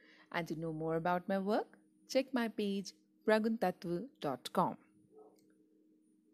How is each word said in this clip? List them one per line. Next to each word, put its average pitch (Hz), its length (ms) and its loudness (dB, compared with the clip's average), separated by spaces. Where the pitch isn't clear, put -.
And 170 160 -2
to 160 100 -4
know 165 140 -4
more 160 240 -2
about 175 320 0
my 196 100 2
work, 208 400 -2
check 269 260 0
my 233 140 0
page 202 460 -4
praguntatva 214 840 2
dot 139 320 -6
com. 160 240 2